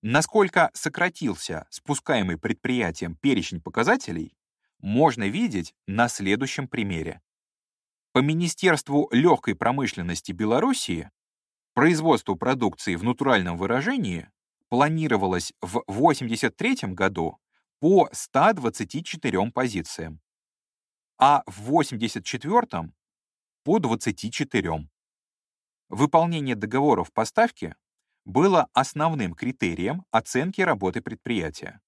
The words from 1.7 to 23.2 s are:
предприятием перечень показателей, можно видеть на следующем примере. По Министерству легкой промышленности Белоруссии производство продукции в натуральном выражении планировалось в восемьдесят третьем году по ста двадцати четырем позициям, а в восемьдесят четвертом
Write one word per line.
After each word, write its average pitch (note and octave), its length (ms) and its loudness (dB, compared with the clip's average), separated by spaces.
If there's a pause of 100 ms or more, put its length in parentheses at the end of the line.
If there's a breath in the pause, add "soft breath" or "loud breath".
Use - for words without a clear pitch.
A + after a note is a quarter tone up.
предприятием F#2 800 -4
перечень G2+ 460 0
показателей, A2+ 760 -2 (440)
можно A#2 480 2
видеть A#2 480 -2 (100)
на A2+ 220 2
следующем A#2 600 -2
примере. F2 540 -6 (920)
По B2+ 80 4
Министерству D#3 920 2
легкой B2+ 440 4
промышленности G#2+ 760 -2
Белоруссии G#2+ 800 0 (600)
производство D#3 600 2
продукции A2+ 640 -2
в E2 80 -6
натуральном A2+ 540 0
выражении A#2 720 -4 (400)
планировалось B2 920 0
в F#2+ 260 -6
восемьдесят A#2 720 0
третьем G3+ 380 -4
году F#2 420 -2 (420)
по E3+ 320 4
ста - 420 2
двадцати B2+ 500 -4
четырем G#2+ 480 -2
позициям, E2+ 680 -6 (960)
а C#3 300 6
в G2 140 -16
восемьдесят A#2 600 -2
четвертом C#3 720 -2 (680)